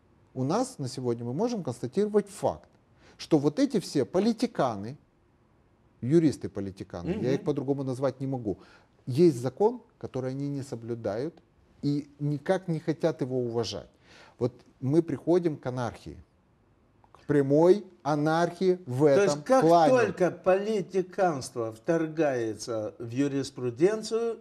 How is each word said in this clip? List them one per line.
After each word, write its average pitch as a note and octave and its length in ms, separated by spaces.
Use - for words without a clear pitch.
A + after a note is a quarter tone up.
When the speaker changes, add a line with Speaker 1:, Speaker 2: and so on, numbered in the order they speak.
Speaker 1:
у B2+ 100
нас A3 340
на C3+ 100
сегодня A#2+ 360
мы A#2+ 80
можем A3 300
констатировать G#3 680
факт, F2+ 400
что - 220
вот D3 200
эти C4+ 220
все C#3 240
политиканы, D3+ 960
юристы-политиканы, G#2+ 1080
я B2+ 100
их C#3 60
Speaker 2:
Мгм. - 80
Speaker 1:
по-другому C#3 360
назвать C3 380
не C3+ 60
могу, A#2+ 320
есть C3+ 340
закон, G#3 420
который C3 320
они C#3 180
не C#3+ 140
соблюдают A#2 720
и C#3+ 260
никак D3+ 480
не D#3+ 100
хотят D#3 420
его B2+ 200
уважать. A2+ 480
Вот B2 140
мы D3 220
приходим D#3+ 540
к - 100
анархии, A#2 500
к - 140
прямой D3 580
анархии E3+ 840
в B2+ 140
Speaker 2:
То D3+ 80
Speaker 1:
этом F3+ 160
Speaker 2:
есть D3 200
как C4 180
Speaker 1:
плане. E3 280
Speaker 2:
только G3 400
политиканство F#3 1400
вторгается B2+ 1300
в A#2 120
юриспруденцию, C#3+ 1300